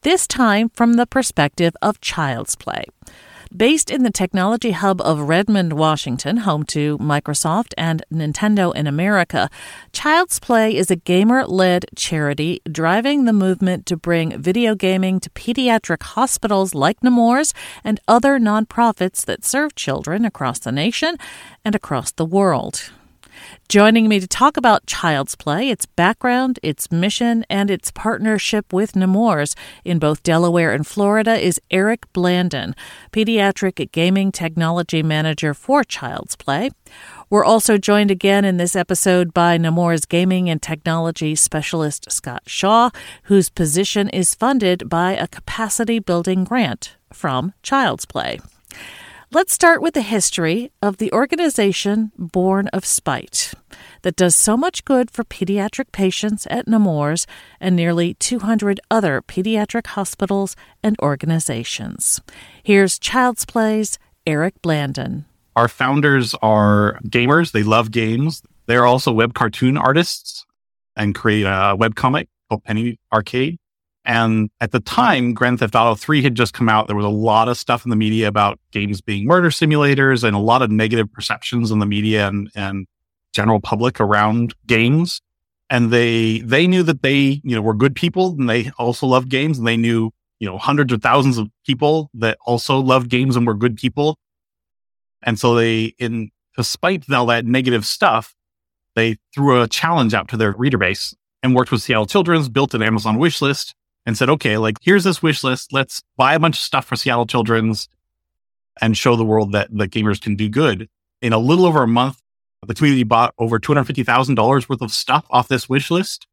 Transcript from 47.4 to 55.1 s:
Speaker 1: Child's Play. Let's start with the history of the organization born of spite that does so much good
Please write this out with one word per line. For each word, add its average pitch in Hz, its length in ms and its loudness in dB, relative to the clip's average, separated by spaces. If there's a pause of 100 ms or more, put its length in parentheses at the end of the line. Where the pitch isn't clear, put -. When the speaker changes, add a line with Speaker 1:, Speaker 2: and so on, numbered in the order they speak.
Speaker 1:
Child's 254 400 0
Play. - 340 -8 (920)
Let's 339 220 0
start 339 300 4
with 330 120 -2
the 277 60 0
history 202 680 -2 (100)
of 202 180 -2
the 220 140 -2
organization 220 1040 0
born 190 520 0
of - 160 -6
spite - 680 -4 (500)
that 180 120 -2
does 180 220 2
so 214 200 2
much 330 280 -2
good 254 260 0